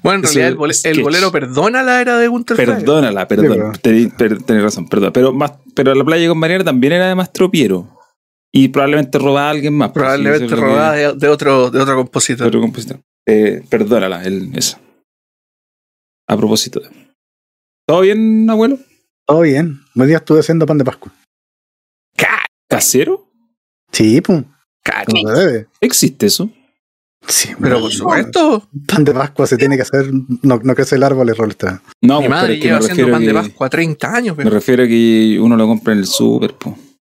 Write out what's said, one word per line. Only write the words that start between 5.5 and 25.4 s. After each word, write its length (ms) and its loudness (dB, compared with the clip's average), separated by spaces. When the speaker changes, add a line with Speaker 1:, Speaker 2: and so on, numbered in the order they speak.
Speaker 2:
pero 160 2
A 40 2
la 100 2
playa 240 0
con 100 0
Mariana 240 0
también 300 2
era 160 2
de 60 -2
Mastropiero. 760 -2
Y 160 4
probablemente 500 0
robaba 280 0
a 40 -2
alguien 240 -4
más, 140 0
pues, 120 -4
Speaker 1:
Probablemente 380 0
Speaker 2:
sí, 60 -4
eso 100 -2
es 60 -2
lo 40 0
que 80 0
Speaker 1:
robada 200 2
de, 200 0
de 140 -2
otro, 420 2
de 120 0
otro 160 0
compositor. 480 -4
Speaker 2:
de 20 4
otro 140 0
compositor. 380 -8
Eh, 420 2
perdónala, 540 -2
el, 340 -6
eso. 220 -6
A 80 -2
propósito 420 -2
de, 100 -16
¿todo 160 2
bien, 480 2
abuelo? 300 0
Speaker 3:
Todo 140 4
bien. 400 0
Hoy 120 2
día 100 2
estuve 220 2
haciendo 260 0
pan 120 0
de 80 0
Pascua. 260 -10
Speaker 1:
Ca- 300 -4
Speaker 2:
¿Casero? 580 -2
Speaker 3:
Sí, 300 2
pum. 240 -2
Speaker 1:
Cacho. 280 -4
Speaker 3:
Como 240 -2
se 100 2